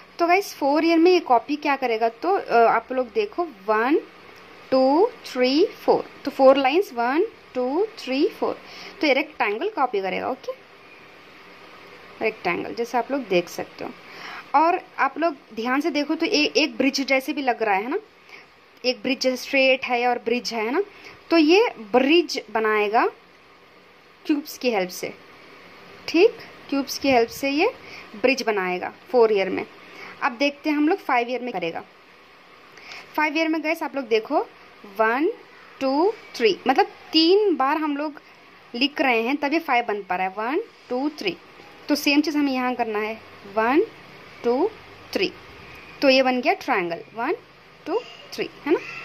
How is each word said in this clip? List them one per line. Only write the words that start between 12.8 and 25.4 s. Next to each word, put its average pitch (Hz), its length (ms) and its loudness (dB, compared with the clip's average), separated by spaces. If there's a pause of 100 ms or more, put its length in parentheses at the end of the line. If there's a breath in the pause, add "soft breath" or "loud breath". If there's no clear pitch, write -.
आप 226 120 -4
लोग 262 180 -6
देख 180 200 0
सकते - 360 -12
हो। - 60 -10 (640 loud breath)
और 330 260 4 (180)
आप 269 200 -2
लोग 320 160 0 (200)
ध्यान 254 260 -2
से 320 100 -2
देखो 294 240 -2
तो 320 120 -4
ए-, 294 300 0
एक 262 200 0
bridge 269 240 0
जैसे 269 320 -2
भी 277 100 -6
लग 233 200 -2
रहा 214 120 0
है 202 140 -2
ना, 339 100 -2 (840 loud breath)
एक 247 180 -4
bridge 254 180 -2
जैसे 254 160 0
straight 262 480 2
है 240 220 -2
और 240 120 0
ब्रिज 240 360 -4
है 220 160 -4
ना, 330 120 0 (480 loud breath)
तो 330 60 4
ये 349 420 6
bridge 262 720 2
बनाएगा 214 560 2 (1200)
cubes 285 320 -6
की 247 120 -2
help 185 200 -2
से, 196 240 -10 (960)